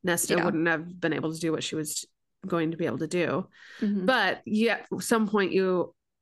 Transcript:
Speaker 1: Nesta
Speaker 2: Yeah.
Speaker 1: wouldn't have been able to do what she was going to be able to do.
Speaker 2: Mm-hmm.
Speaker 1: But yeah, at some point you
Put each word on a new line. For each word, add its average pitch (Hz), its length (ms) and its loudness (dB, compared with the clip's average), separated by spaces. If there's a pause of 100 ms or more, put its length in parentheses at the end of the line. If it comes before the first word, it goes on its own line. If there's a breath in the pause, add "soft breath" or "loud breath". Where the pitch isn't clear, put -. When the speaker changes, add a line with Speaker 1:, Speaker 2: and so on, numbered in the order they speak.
Speaker 1:
Nesta 170 320 0
Speaker 2:
Yeah. 180 100 2
Speaker 1:
wouldn't 165 220 2
have 170 320 -2
been 160 120 0
able 156 200 -2
to 160 80 -8
do 165 120 0
what 143 120 -2
she - 100 -6
was 151 320 -6 (400)
going 170 240 0
to 165 80 -6
be 170 80 -2
able 120 140 -2
to 160 60 -2
do. 170 400 0 (360 loud breath)
Speaker 2:
Mm-hmm. 202 240 0
Speaker 1:
But 220 400 2
yeah, 214 320 2 (120)
at 185 120 -4
some 220 260 2
point 202 240 2
you 185 420 2 (280)